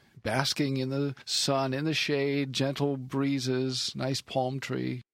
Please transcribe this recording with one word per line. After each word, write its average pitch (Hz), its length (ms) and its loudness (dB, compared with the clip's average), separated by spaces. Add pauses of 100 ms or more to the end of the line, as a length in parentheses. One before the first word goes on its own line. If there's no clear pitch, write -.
(240)
Basking 135 540 0
in 131 120 -2
the 139 260 0 (100)
sun, 135 480 2
in 143 120 0
the 160 80 2
shade, 139 580 2
gentle 139 460 2
breezes, 131 960 0
nice 135 260 -2
palm 131 380 -2
tree. 127 420 -4 (120)